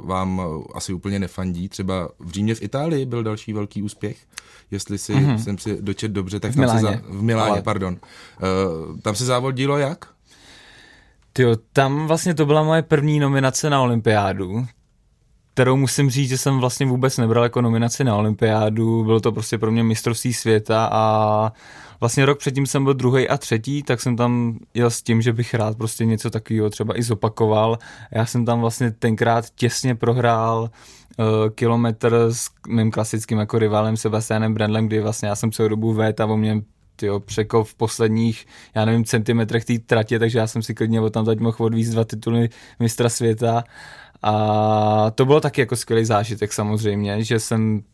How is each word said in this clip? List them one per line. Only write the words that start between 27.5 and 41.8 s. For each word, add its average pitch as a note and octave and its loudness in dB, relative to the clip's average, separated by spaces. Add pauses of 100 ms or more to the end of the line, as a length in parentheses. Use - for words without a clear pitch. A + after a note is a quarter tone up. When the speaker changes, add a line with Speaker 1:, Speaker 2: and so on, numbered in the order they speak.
Speaker 2:
Já A2+ 0
jsem A#2+ 0
tam A#2 2
vlastně A#2 0
tenkrát A#2 0 (100)
těsně A#2+ 0
prohrál, A#2 0 (500)
eh, A2 2
kilometr A#2 2 (180)
s - -6 (180)
mým A2 2
klasickým A2 -2
jako G#2+ 0
rivalem G#2+ 2
Sebastianem A2 0
Brendlem, G#2+ 0
kdy G#2+ 0
vlastně G#2+ -2
já G#2 -2
jsem A2+ -2
celou A2 0
dobu A2 0
vét A2 0
a A2 0
on G#2+ 0
mě, G#2+ 0 (340)
tyjo, G2+ -2
překop A2 0
v - -20
posledních, A2+ 0 (300)
já A2 2
nevím, A2+ 2
centimetrech A2+ 0
té A#2+ 0
tratě, A2+ 0
takže A#2 2
já A2 2
jsem A2+ -4
si A2+ -8
klidně A2+ 0
odtamtud A2 0
mohl A2+ 0
odvízt A2+ 0